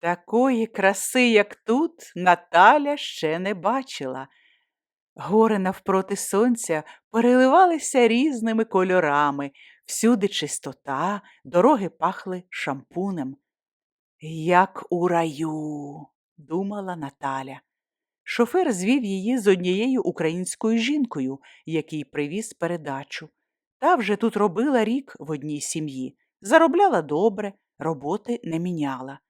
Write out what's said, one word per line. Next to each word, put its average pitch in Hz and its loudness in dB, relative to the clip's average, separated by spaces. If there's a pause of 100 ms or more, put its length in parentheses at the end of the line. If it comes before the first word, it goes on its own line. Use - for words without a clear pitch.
Такої 226 2
краси, 214 2
як 208 4
тут, - -2
Наталя 190 4
ще 160 -4
не 190 -4
бачила. 156 -6 (880)
Гори 208 2
навпроти 190 -2
сонця 202 0 (280)
переливалися 254 4
різними 226 0
кольорами, 147 2 (360)
всюди 220 2
чистота, 156 -6 (220)
дороги 196 4
пахли 180 -6
шампунем. 139 -8 (1080)
«Як 180 2
у 175 0
раю», 151 -4 (300)
думала 185 -8
Наталя. 135 -8 (640)
Шофер 285 0
звів 220 0
її 196 -2
з 196 0
однією 196 2
українською 180 -2
жінкою, 226 -2 (260)
який 156 -6
привіз 147 -6
передачу. 156 -8 (500)
Та 339 4
вже 208 0
тут 220 -2
робила 214 2
рік 247 -4
в 147 -12
одній 147 -6
сім'ї, 135 -8 (240)
заробляла 320 4
добре, 196 -2 (260)
роботи 160 -6
не 160 -6
міняла. 143 -6 (120)